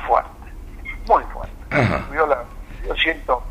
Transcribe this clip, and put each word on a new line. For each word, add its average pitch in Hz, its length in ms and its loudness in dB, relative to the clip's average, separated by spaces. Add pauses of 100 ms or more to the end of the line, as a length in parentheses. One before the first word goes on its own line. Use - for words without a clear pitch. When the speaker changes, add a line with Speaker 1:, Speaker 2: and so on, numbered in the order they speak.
Speaker 1:
fuerte, - 220 4 (760)
muy 196 180 6
fuerte. - 280 -10 (200)
Speaker 2:
Ajá. 113 360 4
Speaker 1:
Subió 151 180 2
la, 135 160 4 (380)
subió - 160 -2
ciento 151 540 0